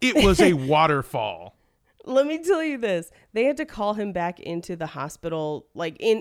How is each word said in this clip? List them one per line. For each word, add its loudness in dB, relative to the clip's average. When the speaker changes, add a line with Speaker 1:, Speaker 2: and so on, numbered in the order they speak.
Speaker 1:
It 4
was 6
a 8
Speaker 2:
<laughs> 2
Speaker 1:
waterfall. 0
Speaker 2:
Let 2
me -6
tell 0
you -4
this. -4
They 0
had 0
to -6
call -4
him -6
back -6
into -8
the -8
hospital, -8
like, -8
in, 2